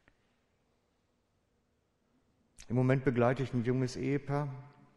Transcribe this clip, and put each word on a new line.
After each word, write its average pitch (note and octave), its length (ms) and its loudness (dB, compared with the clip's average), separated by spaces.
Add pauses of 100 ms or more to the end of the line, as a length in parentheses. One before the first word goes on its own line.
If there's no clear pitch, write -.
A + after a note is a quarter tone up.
(2750)
Im A#2+ 80 -2
Moment C3 280 4
begleite B2+ 380 2
ich B2+ 120 -6
ein A#2+ 100 0
junges B2+ 320 0
Ehepaar. C#3 520 -4 (480)